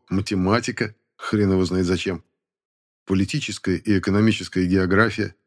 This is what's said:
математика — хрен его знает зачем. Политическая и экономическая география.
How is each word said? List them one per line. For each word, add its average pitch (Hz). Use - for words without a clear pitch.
математика — 104
хрен 104
его 92
знает 90
зачем. 90
Политическая 95
и 98
экономическая 101
география. 98